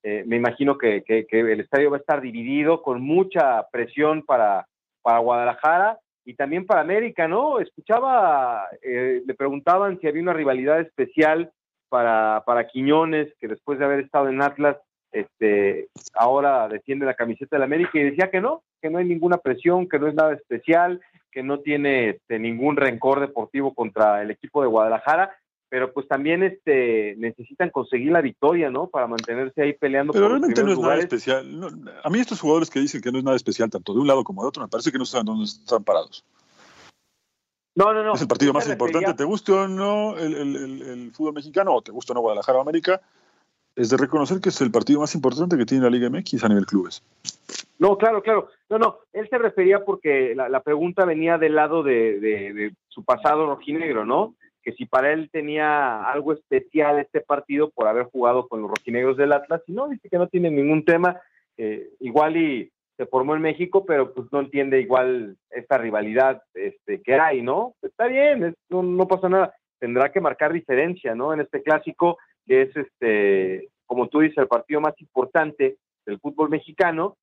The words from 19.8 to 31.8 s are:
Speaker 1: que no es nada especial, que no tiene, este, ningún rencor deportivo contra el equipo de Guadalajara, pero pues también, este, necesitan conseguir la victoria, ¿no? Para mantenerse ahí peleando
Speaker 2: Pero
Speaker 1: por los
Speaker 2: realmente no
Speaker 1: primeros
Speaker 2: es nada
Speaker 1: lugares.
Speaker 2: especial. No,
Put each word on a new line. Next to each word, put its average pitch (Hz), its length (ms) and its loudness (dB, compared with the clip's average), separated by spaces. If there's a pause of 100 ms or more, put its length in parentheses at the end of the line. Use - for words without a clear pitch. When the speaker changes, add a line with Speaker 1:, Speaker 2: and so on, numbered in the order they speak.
Speaker 1:
que 151 120 -2
no 147 80 0
es 151 80 -2
nada 156 180 2
especial, 165 680 0 (280)
que 131 140 -10
no 139 160 -4
tiene, 143 520 0
este, 110 280 -8
ningún 120 380 -2
rencor 135 420 2
deportivo 139 540 -4
contra 107 480 0
el 107 100 -6
equipo - 300 -4
de 127 80 2
Guadalajara, 113 680 2 (340)
pero 127 220 -4
pues 135 160 -8
también, 156 360 0
este, 123 720 0
necesitan 120 540 -6
conseguir 131 400 -2
la 170 100 4
victoria, 147 480 0
¿no? 147 180 -6
Para 127 200 -2
mantenerse 117 520 -6
ahí 143 140 0
peleando 139 400 -2
Speaker 2:
Pero 202 120 4
Speaker 1:
por 226 80 2
los 277 80 0
Speaker 2:
realmente 247 200 2
no 202 40 4
Speaker 1:
primeros 196 120 2
Speaker 2:
es 180 60 -2
nada 147 120 2
Speaker 1:
lugares. 175 100 0
Speaker 2:
especial. 139 540 -4
No, - 320 -14 (120)